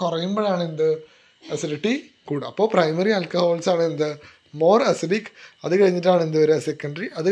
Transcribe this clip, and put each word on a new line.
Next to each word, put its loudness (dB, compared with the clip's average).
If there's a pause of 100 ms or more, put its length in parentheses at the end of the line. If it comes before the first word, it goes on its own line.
കുറയുമ്പോഴാണ് -2
എന്ത്, 0 (680)
അസിഡിറ്റി -4 (360)
കൂടുക. -6
അപ്പോൾ 0
പ്രൈമറി 2
ആൽക്കഹോൾസ് 0
ആണ് 2
എന്ത്, -2 (540)
more 6 (120)
acidic. -4 (380)
അത് 0
കഴിഞ്ഞിട്ടാണ് 4
എന്ത് 0
വരിക? 4 (120)
സെക്കൻഡറി. -8 (100)
അത് 0